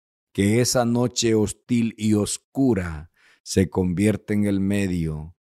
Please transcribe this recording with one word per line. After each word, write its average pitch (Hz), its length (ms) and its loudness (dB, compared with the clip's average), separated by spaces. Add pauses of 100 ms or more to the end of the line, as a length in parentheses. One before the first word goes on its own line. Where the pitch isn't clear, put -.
(320)
que 107 300 2
esa 120 240 0
noche 117 480 0
hostil 110 640 0
y 107 160 2
oscura 95 960 -2 (320)
se 95 260 0
convierte 98 640 0
en 104 140 0
el 101 140 0
medio 90 760 -2 (100)